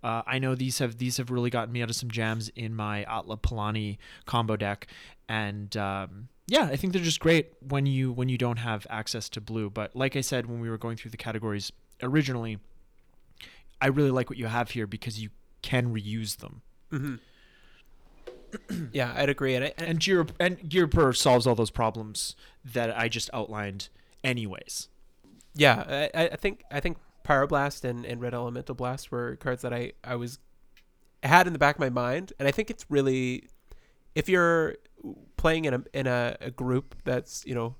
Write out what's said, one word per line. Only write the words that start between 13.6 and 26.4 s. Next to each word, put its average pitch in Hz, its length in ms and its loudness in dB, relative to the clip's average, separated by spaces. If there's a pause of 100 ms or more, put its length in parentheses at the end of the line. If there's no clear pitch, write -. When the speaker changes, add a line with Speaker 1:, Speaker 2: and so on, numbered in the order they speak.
Speaker 1:
I 131 60 2
really 139 240 4
like 127 180 2
what - 100 -8
you 120 80 -2
have 117 240 0
here 110 160 -2
because 107 320 -6
you 107 100 -6 (320)
can 120 320 2
reuse 107 440 -4
them. - 240 -14 (300)
Speaker 2:
Mm-hmm. 139 280 -4
<clears throat> - 1700 -14
Yeah, 123 200 0
I'd 139 160 2
agree. 135 260 0
And 127 100 0
I, - 120 -4
and 165 120 -6
Speaker 1:
And 165 100 0
Gear, 180 260 4 (140)
and 175 300 0
Gear 175 180 4
Per 147 240 6
solves 123 340 6
all 127 100 6
those 110 140 2
problems 110 680 -2 (260)
that 117 340 -2
I 117 120 2
just 113 240 -4
outlined 104 560 -6 (340)
anyways. 120 640 -4 (680)
Speaker 2:
Yeah, 139 640 4
I, 165 80 4
I, - 60 -
I - 80 -8
think, 202 340 -4